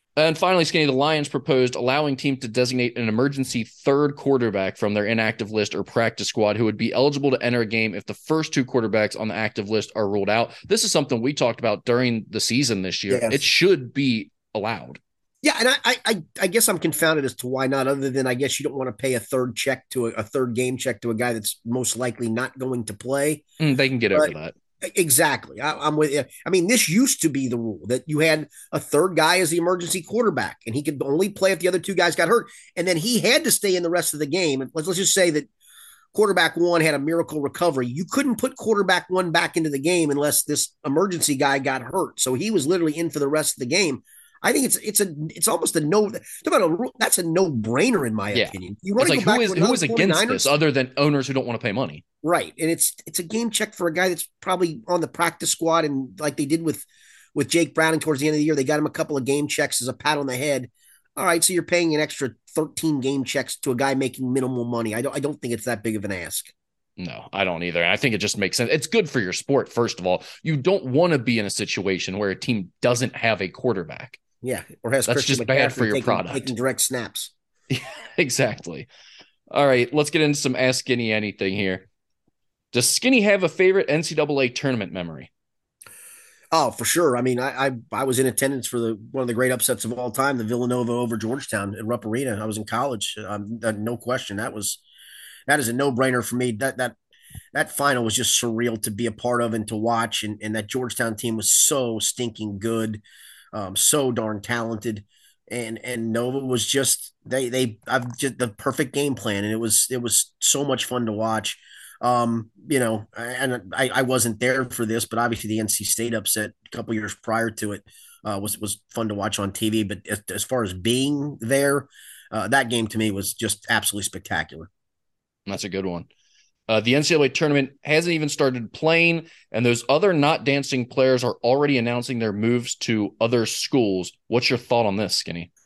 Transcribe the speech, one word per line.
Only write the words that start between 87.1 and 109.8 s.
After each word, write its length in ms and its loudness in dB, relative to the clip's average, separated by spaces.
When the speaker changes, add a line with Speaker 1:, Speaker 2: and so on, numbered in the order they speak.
Speaker 2:
I 40 0
mean, 160 0
I, 280 -2
I, 40 0
I 120 -2
was 140 0
in 80 4
attendance 400 0
for 140 -4
the, 180 -2
one 100 -6
of 80 -4
the 60 -2
great 180 2
upsets 320 -2
of 80 -6
all 180 -6
time, 280 0
the 60 -4
Villanova 480 0
over 260 -2
Georgetown 580 -4
at 80 -10
Rupp 220 -4
Arena. 340 -2
I 60 -6
was 100 -4
in 80 -6
college. 600 -4
Um, 380 -8
uh, 100 0
no 260 -4
question. 400 -6
That 160 -6
was, 260 -6
that 140 2
is 80 -2
a 40 -2
no-brainer 540 2
for 100 -4
me. 160 0
That, 260 -4
that, 180 -4
that 180 -2
final 340 2
was 120 0
just 260 2
surreal 400 0
to 80 -4
be 160 -2
a 60 -2
part 300 0
of 120 0
and 140 -4
to 80 -4
watch. 480 0
And, 180 -6
and 140 -4
that 100 -4
Georgetown 480 -2
team 220 -2
was 160 2
so 480 2
stinking 580 -4
good, 420 -2
um, 240 -8
so 340 2
darn 320 -2
talented. 600 -4
And, 360 -8
and 280 -4
Nova 260 -2
was 280 -2
just, 480 0
they, 240 -2
they, 380 -2
I've 300 -2
just, 220 -4
the 100 0
perfect 440 -4
game 220 0
plan. 300 -2
And 80 -2
it 60 -2
was, 320 2